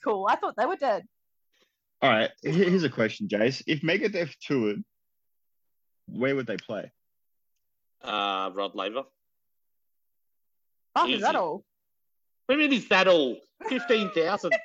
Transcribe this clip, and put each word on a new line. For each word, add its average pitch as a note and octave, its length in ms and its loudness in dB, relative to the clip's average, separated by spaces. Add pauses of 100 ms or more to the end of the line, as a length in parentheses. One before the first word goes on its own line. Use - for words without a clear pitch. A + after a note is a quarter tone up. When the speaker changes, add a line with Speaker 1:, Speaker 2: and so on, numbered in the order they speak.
Speaker 1:
cool. G3 260 0
I B3+ 80 4
thought F4 220 -4
they A#3 80 2
were F4+ 100 -2
dead." G3+ 280 -2 (960)
Speaker 2:
All C#3 80 4
right, A2 200 2 (120)
he-, D3 80 -2
here's F3+ 320 4
a D3 80 2
question, A2 380 -2
Jace. A2 400 0
If D3 140 -2
Megadeth E3+ 580 -2
toured, A2 420 0 (1200)
where C3 280 -2
would C3 140 -4
they G#2 80 -6
play? G2 340 -10 (1120)
Speaker 3:
Uh, G2+ 500 -2
Rod G2 220 -6
Laver. G#2 300 -6 (1900)
Speaker 1:
Fuck, E4+ 140 2
is G#3 140 0
that G#3+ 80 0
Speaker 3:
Easy. - 60 0
Speaker 1:
all? F3+ 280 -4 (800)
Speaker 3:
What C4 100 2
do D4+ 60 2
you D4 60 2
mean, C4+ 100 2
is - 100 -8
that F#3+ 200 4
all? D#3 280 4 (320)
Fifteen A#3 420 0
thousand E3 420 -2 (120)